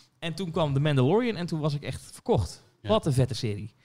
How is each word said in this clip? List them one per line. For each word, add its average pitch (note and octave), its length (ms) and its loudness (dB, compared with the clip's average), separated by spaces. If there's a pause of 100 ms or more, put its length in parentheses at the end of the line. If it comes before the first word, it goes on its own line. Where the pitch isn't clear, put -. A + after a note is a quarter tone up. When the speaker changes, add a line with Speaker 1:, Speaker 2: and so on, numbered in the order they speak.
(180)
Speaker 1:
En E3 160 -6
toen F#3 160 -6
kwam D#3 240 0
The C3+ 60 2
Mandalorian D#3 560 2
en F3 100 -6
toen D#3+ 140 -4
was D3 140 0
ik C#3+ 80 -4
echt B2 200 -8 (100)
verkocht. - 520 -2 (180)
Speaker 2:
Ja. G#3+ 60 -12
Speaker 1:
Wat G#3 180 2
een D#3 60 2
vette B2+ 220 2
serie. G#2+ 400 -6 (100)